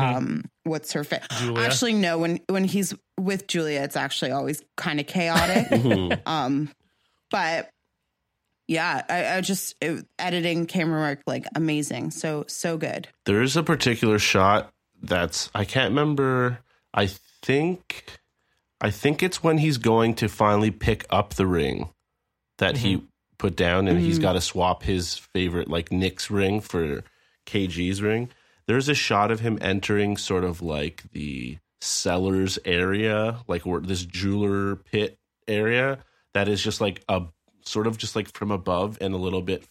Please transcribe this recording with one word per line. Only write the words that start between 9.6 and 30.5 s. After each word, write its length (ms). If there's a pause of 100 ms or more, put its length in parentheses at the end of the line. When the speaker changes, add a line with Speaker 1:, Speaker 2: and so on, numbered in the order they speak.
Speaker 1:
it, 240 (120)
editing, 500
camera 340
work, 260
like, 180 (100)
amazing. 560
So, 360
so 300
good. 300 (180)
Speaker 3:
There 160
is 160
a 60
particular 560
shot 520 (300)
that's, 520
I 120
can't 260
remember. 680 (340)
I 140
think, 1120 (640)
I 80
think 320
it's 220
when 140
he's 200
going 380
to 140
finally 420
pick 380
up 240
the 140
ring 420 (680)
that 200
he 200
Speaker 2:
Mm-hmm. 80 (320)
Speaker 3:
put 180
down 320
and 120
he's 160
Speaker 1:
Mm-hmm. 80
Speaker 3:
gotta 180
swap 420
his 320
favorite, 540
like, 220
Nick's 400
ring 300
for 420 (420)
K 220
G's 340
ring. 280 (360)
There's 240
a 60
shot 340
of 120
him 200
entering 560
sort 260
of, 200